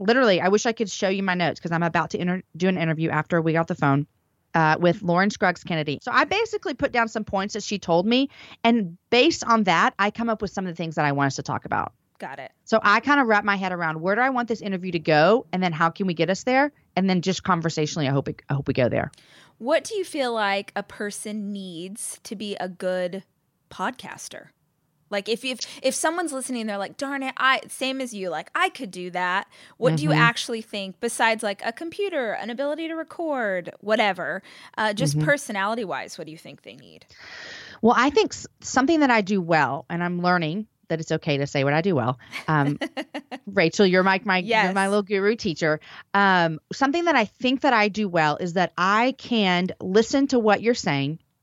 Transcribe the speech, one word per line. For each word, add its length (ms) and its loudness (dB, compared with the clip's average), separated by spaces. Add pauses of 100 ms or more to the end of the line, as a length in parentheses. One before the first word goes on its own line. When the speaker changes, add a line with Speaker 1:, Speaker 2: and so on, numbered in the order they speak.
Speaker 1:
literally, 400 4
I 80 2
wish 160 2
I 80 0
could 180 -4
show 160 -2
you 160 0
my 120 0
notes 260 0
'cause 100 -6
I'm 120 0
about 260 0
to 100 -4
inter-, 220 -2 (160)
do 100 0
an 100 2
interview 320 0
after 320 0
we 120 0
got 140 0
the 80 -6
phone, 300 2 (500)
uh, 240 4
with 220 2
Lauren 300 2
Scruggs 320 -2
Kennedy. 400 -4
So 80 -8
I 140 4
basically 500 -2
put 160 -2
down 160 0
some 180 -6
points 300 -4
that 80 -8
she 160 -4
told 260 2
me. 240 2 (340)
And 340 2 (120)
based 340 4
on 200 4
that, 340 2
I 140 0
come 180 -4
up 140 -4
with 80 -4
some 160 -6
of 40 -6
the 40 -10
things 200 -6
that 100 2
I 80 4
want 140 4
us 100 -2
to 60 -6
talk 220 -6
about. 280 -2 (260)
Speaker 2:
Got 200 -12
it. 120 -14 (140)
Speaker 1:
So 180 4
I 180 6
kind 180 4
of 80 4
wrap 180 4
my 120 2
head 160 -2
around, 280 -2
where 140 2
do 60 2
I 100 4
want 180 -2
this 120 -4
interview 320 -6
to 60 0
go? 540 6
And 100 0
then 100 0
how 160 2
can 180 -4
we 60 0
get 160 0
us 140 -2
there? 280 2 (240)
And 140 2
then 120 2
just 220 -2
conversationally, 640 0
I 40 0
hope 180 0
it, 200 -10
I 60 -4
hope 120 -6
we 80 -2
go 140 2
there. 220 -2 (460)
Speaker 2:
What 260 0
do 120 -8
you 100 -4
feel 280 -4
like 420 -2
a 80 -6
person 720 -8
needs 720 -12
to 120 -12
be 220 -8
a 120 -6
good 540 -4 (480)
podcaster? 800 -12 (600)
Like 200 -4
if, 160 -4
if, 140 -6 (240)
if 100 2
someone's 400 -2
listening, 320 -6
they're 140 -6
like, 180 -8
"Darn 260 -6
it, 140 -6
I, 300 2
same 340 -6
as 140 -8
you, 160 -6
like, 240 -8
I 140 0
could 200 -12
do 220 -10
that." 360 -2 (300)
What 180 2
do 80 -2
you 80 2
Speaker 1:
Mm-hmm. 20 2
Speaker 2:
actually 500 2
think 360 -10
besides, 440 0
like, 200 -4
a 80 -4
computer, 640 -4
an 160 -8
ability 380 -6
to 80 -8
record, 760 -4 (100)
whatever, 600 -2 (360)
uh, 160 0
just 260 0
Speaker 1:
Mm-hmm. 0 -
Speaker 2:
personality-wise, 1000 -2
what 80 -12
do 60 -14
you 80 -16
think 240 -20
they 140 -20
need? 280 -20 (800)
Speaker 1:
Well, 140 6
I 120 4
think 240 2
s-, 140 -14 (140)
something 400 2
that 100 4
I 100 4
do 200 0
well, 480 2
and 140 -4
I'm 180 -4
learning 460 0 (200)
that 120 -2
it's 120 -6
okay 260 0
to 100 -2
say 160 0
what 100 2
I 80 2
do 140 0
well. 220 0 (300)
Um, 340 2
Speaker 2:
<laughs> 640 -10
Speaker 1:
Rachel, 380 2
you're 180 4
my, 220 2
my, 260 0
you're 200 2
my 160 0
Speaker 2:
Yes. 0 -
Speaker 1:
little 160 0
guru 320 0
teacher. 440 -2 (340)
Um, 460 4 (140)
something 320 0
that 100 4
I 100 2
think 360 -2
that 120 2
I 160 4
do 200 -2
well 280 2
is 160 -4
that 240 0
I 400 2
can 500 0 (140)
listen 460 2
to 120 2
what 220 4
you're 140 2
saying. 440 -2 (240)